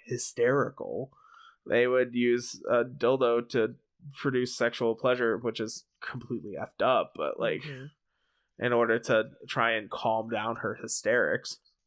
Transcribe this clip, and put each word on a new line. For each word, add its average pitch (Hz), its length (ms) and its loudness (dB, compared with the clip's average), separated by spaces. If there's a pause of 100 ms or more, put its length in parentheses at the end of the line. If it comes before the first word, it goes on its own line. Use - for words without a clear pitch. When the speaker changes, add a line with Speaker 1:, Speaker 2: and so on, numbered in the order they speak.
Speaker 1:
hysterical, 123 1040 -2 (560)
they 120 180 4
would 123 300 2
use 120 440 2 (100)
a 120 140 4
dildo 123 680 2
to 117 260 0 (400)
produce 127 420 0
sexual 117 380 0
pleasure, 123 420 2
which 117 220 -4
is 110 260 -6 (160)
completely 117 580 -10
effed - 240 -4
up, 117 320 2
but, 76 240 -4
like, 104 220 -2
Speaker 2:
Mm-hmm. - 1040 -14
Speaker 1:
in 120 80 0
order 113 260 4
to 110 260 2 (220)
try 117 260 0
and 107 160 -4
calm 110 400 -2
down 113 280 -4
her 101 240 -6
hysterics. 107 760 0 (300)